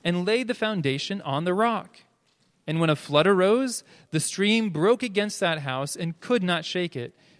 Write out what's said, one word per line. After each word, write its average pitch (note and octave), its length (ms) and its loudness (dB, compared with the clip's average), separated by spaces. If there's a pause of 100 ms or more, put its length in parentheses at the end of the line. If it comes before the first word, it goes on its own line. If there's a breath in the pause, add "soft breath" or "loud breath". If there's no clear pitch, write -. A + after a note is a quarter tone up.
and F3 220 0
laid A3+ 220 0
the B3 60 -2
foundation F#3+ 680 -2
on C#3+ 220 -4
the F3+ 100 0
rock. A3 460 -2 (640)
And D#3+ 140 0
when D#3+ 100 4
a D3 60 4
flood D3 320 2
arose, G#3 560 2 (260 soft breath)
the D#3 80 0
stream G#3 520 2
broke G3+ 340 2
against G3+ 340 -2
that E3 220 0
house C#3 340 -4
and E3+ 260 -6
could A#3+ 220 0
not F3 220 -2
shake F3 320 -4
it - 180 -8 (260 soft breath)